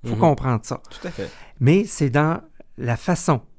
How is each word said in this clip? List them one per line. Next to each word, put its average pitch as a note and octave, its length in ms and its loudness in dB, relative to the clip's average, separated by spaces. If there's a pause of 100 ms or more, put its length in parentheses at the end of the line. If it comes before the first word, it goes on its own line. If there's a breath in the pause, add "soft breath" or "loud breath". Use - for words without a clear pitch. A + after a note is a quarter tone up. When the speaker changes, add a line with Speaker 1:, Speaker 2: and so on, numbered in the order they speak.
Speaker 1:
Faut A#2 100 -4
Speaker 2:
Mhm. - 60 -2
Speaker 1:
comprendre C3 440 2
ça. - 160 -8 (100)
Speaker 2:
Tout - 180 -14
à - 20 -10
fait. G#2 180 -10 (300 loud breath)
Speaker 1:
Mais E3 260 4
c'est D3+ 260 -2
dans D3+ 300 0 (380)
la A#2+ 180 -2
façon E3 440 0 (180)